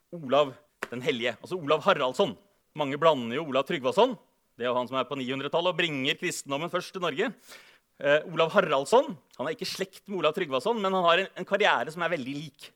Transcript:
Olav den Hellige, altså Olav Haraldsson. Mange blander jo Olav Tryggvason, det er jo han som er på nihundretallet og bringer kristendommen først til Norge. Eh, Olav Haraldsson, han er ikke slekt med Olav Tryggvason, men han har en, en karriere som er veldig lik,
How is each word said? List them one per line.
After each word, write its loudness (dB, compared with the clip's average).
Olav 2
den -8
Hellige, -2
altså -8
Olav 0
Haraldsson. 0
Mange -4
blander 2
jo -4
Olav 0
Tryggvason, 2
det -4
er 0
jo 0
han -2
som -4
er -2
på -8
nihundretallet -2
og -6
bringer -2
kristendommen -6
først -4
til -6
Norge. -2
Eh, 4
Olav 2
Haraldsson, 4
han -4
er -4
ikke -8
slekt -8
med -6
Olav 4
Tryggvason, -2
men 0
han 2
har 4
en, -6
en -8
karriere 2
som -6
er -2
veldig -4
lik, -14